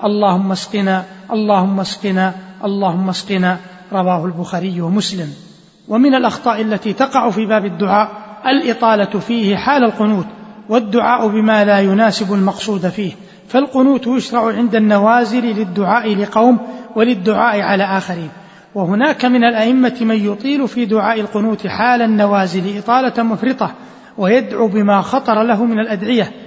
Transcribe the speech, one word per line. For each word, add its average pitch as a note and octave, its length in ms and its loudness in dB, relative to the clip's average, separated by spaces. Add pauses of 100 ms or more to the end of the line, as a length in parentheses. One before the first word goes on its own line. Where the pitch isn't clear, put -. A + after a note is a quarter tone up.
'اللهم F#3+ 480 0
اسقنا، F#3+ 520 -2 (280)
اللهم G3 480 0
اسقنا، F#3 540 -2 (300)
اللهم F#3+ 440 -2
اسقنا.'" F#3 480 -2 (360)
رواه F3+ 320 0
البخاري F3 560 -6
ومسلم. F3+ 480 -2 (600)
ومن B3+ 260 4
الأخطاء A#3 460 0
التي G#3+ 320 -2
تقع B3+ 380 0
في G#3 160 -2
باب G#3 180 0
الدعاء G3+ 460 0 (360)
الإطالة A3+ 760 0
فيه G#3+ 360 0
حال C4 280 2
القنوت G#3 420 0 (420)
والدعاء A3+ 600 2
بما G#3+ 360 2
لا G3+ 160 4
يناسب G3 540 2
المقصود F#3+ 540 -2
فيه، F3 240 -6 (360)
فالقنوت C4 580 2
يشرع A#3 500 -2
عند A3+ 180 0
النوازل A3 680 2
للدعاء G#3 720 0
لقوم A3 440 4 (380)
وللدعاء G#3+ 640 2
على G3 240 0
آخرين، F#3 440 -4 (460)
وهناك G#3+ 500 0
من B3 200 4
الأئمة A#3+ 560 2
من A3 240 0
يطيل B3 440 -2
في A#3+ 160 -2
دعاء A3 360 0
القنوت G#3 460 -4
حال A#3 360 0
النوازل G3+ 760 0
إطالة A#3+ 440 0
مفرطة A3+ 480 -2 (480)
ويدعو G#3+ 500 2
بما G3+ 340 2
خطر B3 400 0
له A3+ 220 0
من A3+ 140 0
الأدعية G#3+ 540 -2 (140)